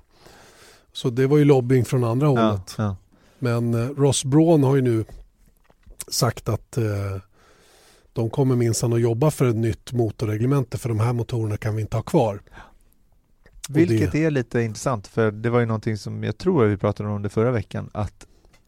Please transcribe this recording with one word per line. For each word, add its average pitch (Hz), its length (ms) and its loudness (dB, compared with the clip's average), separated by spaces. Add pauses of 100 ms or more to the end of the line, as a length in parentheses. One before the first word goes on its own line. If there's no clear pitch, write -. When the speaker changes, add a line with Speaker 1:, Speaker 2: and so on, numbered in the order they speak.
(920)
Speaker 1:
Så - 160 -6
det 131 180 0
var 147 100 4
ju 147 80 6
lobbying 127 400 4
från 127 180 0
andra 123 240 0
Speaker 2:
Ja, 147 40 4 (160)
Speaker 1:
hållet. 101 300 -2
Speaker 2:
ja. 104 180 -2 (440)
Speaker 1:
Men, 117 340 -2
eh, 117 160 -2
Ross 143 360 0
Brawn 156 380 6
har 135 120 4
ju 135 60 4
nu 113 240 0 (1040)
sagt - 420 -2
att, - 280 -6
eh, 101 400 -2 (960)
de 117 160 -2
kommer 131 260 0
minsann 117 380 0
att 117 80 0
jobba 120 300 2
för 139 140 0
ett 120 100 0
nytt 113 380 -4
motorreglemente, 117 840 -2
för - 120 -6
de 110 100 -2
här 120 140 0
motorerna 113 440 -4
kan 107 180 -4
vi 110 60 -4
inte 107 160 -6
ha 110 60 -2
kvar. 104 380 0 (1300)
Och 135 80 -8
Speaker 2:
Vilket 110 340 4
Speaker 1:
det 147 140 0
Speaker 2:
är 160 60 0
lite 127 300 -2
intressant, 113 460 -4
för 113 240 0
det 107 180 -4
var 120 100 2
ju 120 60 2
någonting 110 320 -4
som 107 260 -10
jag 107 140 -4
tror 170 280 2
vi 104 120 2
pratade 104 320 -2
om 104 120 -6
det 101 80 -6
förra 113 220 0
veckan, 104 420 -6
att - 340 -8 (400)